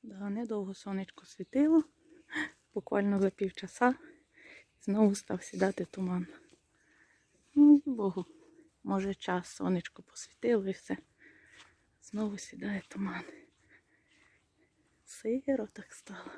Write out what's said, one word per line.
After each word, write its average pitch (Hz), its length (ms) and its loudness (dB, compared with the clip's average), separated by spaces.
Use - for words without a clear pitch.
Да, 202 280 -10
недовго 208 440 -4
сонечко - 520 -10
світило. 311 580 2
Буквально 202 460 0
за 190 100 2
півчаса 202 640 -2
знову 202 320 4
став - 280 -8
сідати 190 420 -2
туман. 180 420 -4
Ну, 294 320 10
їй 285 80 -2
Богу, 190 320 -2
може, 196 300 -2
час, 180 340 -4
сонечко 180 540 -4
посвітило - 680 -2
і 190 40 -4
все. - 240 -8
Знову 208 360 -6
сідає 202 500 -8
туман. 185 360 -8
Сиро 254 600 -2
так - 260 -20
стало. - 460 -18